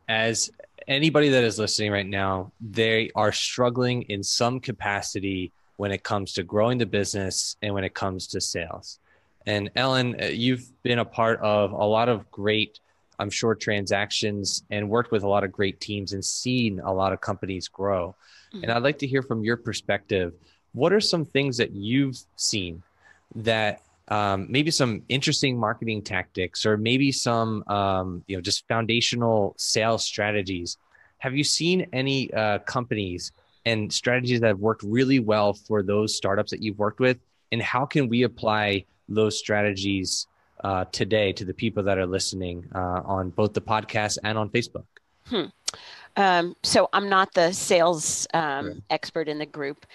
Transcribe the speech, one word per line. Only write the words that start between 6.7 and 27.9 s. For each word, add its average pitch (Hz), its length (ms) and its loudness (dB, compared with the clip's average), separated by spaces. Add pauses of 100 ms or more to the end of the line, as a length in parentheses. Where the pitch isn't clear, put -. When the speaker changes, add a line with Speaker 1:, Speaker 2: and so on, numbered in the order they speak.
Speaker 1:
the 117 80 0
business 98 760 -2
and 104 120 -4
when 98 120 -2
it - 80 -6
comes 95 340 -4
to 95 140 -6
sales. - 580 -8 (460)
And 104 300 -2
Ellen, 127 460 0
uh, 104 40 -2
you've 120 420 0 (160)
been 120 160 2
a 110 60 0
part 113 340 0
of 104 320 2
a 104 140 0
lot 110 240 4
of 104 200 -2
great, 107 500 -2 (400)
I'm 101 100 -2
sure, 113 260 0
transactions 101 1160 -2
and 104 200 -2
worked 120 220 2
with 104 120 2
a 101 40 0
lot 98 160 4
of 95 80 -4
great 98 280 -2
teams 101 340 -6
and 98 100 -6
seen 117 560 -2
a 95 120 -4
lot 95 220 2
of - 80 -4
companies 95 460 -6
grow. 95 480 -2 (380)
Speaker 2:
Mm-hmm. 185 100 -12
Speaker 1:
And 113 80 -2
I'd 117 120 2
like 143 160 0
to 143 80 -4
hear 131 140 0
from 113 220 -4
your 117 140 2
perspective, 98 760 -2 (400)
what 156 200 2
are 214 80 4
some 170 240 0
things 139 320 0
that 113 140 2
you've 123 480 0 (160)
seen 90 480 -4 (520)
that, 110 460 0 (260)
um, 101 420 0
maybe 151 220 2
some 117 360 0
interesting 135 500 0
marketing 110 440 -2
tactics 92 640 -4
or 107 100 4
maybe 127 360 2
some, 113 560 0
um, 95 600 -2